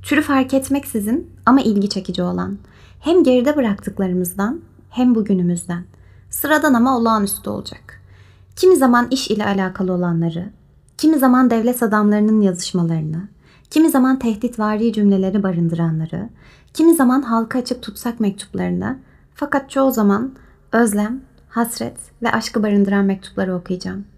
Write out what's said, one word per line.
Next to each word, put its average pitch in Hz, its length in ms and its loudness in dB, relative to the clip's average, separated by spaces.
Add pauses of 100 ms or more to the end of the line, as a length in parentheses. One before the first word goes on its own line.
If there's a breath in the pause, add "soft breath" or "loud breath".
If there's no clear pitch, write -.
Türü 302 200 0
fark 269 320 0
etmeksizin 269 760 -2 (160)
ama 262 140 6
ilgi 202 280 0
çekici 185 340 -6
olan, 180 360 -4 (420 soft breath)
hem 330 240 4
geride 254 320 4
bıraktıklarımızdan 196 1040 -2 (300)
hem 247 240 2
bugünümüzden. 180 720 -2 (460 soft breath)
Sıradan 294 440 0
ama 247 240 2
olağanüstü 220 520 -2
olacak. - 500 -12 (560 soft breath)
Kimi 370 200 6
zaman 240 340 4
iş 262 200 -4
ile 208 160 -2
alakalı 190 460 -2
olanları, 170 580 -2 (480)
kimi 311 200 2
zaman 254 320 4
devlet 233 320 0
adamlarının 214 580 2
yazışmalarını, 170 880 -2 (420 soft breath)
kimi 311 200 4
zaman 262 280 2
tehditvari 220 760 -2
cümleleri 196 500 2
barındıranları, 170 840 -2 (460 soft breath)
kimi 330 200 6
zaman 262 280 2
halka 226 360 -2
açık 247 240 -6
tutsak 233 380 -10
mektuplarını, 196 760 -4 (360 soft breath)
fakat 285 360 -4
çoğu 269 220 2
zaman 220 420 0 (380 soft breath)
özlem, 226 480 0 (280)
hasret 233 480 -6 (260)
ve 233 100 0
aşkı 226 300 -2
barındıran 202 420 2
mektupları 190 500 -4
okuyacağım. 185 500 -8 (140)